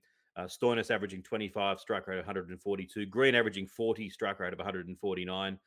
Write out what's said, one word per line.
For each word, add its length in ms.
Uh, 100
Stoinis 440
averaging 320
twenty-five, 580
strike 280
rate 100
of 60
a 20
hundred 240
and 100
forty-two. 460
Green 300
averaging 320
forty, 420
strike 300
rate 140
of 60
a 40
hundred 240
and 100
forty-nine. 680